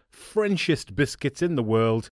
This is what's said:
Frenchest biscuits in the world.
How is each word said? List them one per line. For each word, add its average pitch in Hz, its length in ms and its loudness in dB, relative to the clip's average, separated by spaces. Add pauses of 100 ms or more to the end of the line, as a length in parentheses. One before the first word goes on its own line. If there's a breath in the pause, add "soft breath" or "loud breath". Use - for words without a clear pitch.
Frenchest 185 840 -2
biscuits 139 460 -2
in 175 140 0
the 127 80 0
world. 113 540 2